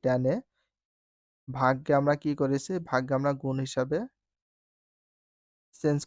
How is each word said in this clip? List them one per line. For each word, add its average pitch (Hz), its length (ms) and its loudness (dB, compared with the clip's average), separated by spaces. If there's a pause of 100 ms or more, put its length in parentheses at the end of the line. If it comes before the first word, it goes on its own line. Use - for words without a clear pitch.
tan 127 200 2 (100)
এ। - 20 2 (1120)
ভাগকে 131 520 0
আমরা 143 140 4 (100)
কি 147 80 0 (100)
করেছি? 139 320 0 (160)
ভাগকে 131 300 0
আমরা 143 120 2 (120)
গুণ 135 220 -2
হিসাবে 135 340 -2 (1800)
চেঞ্জ 147 260 2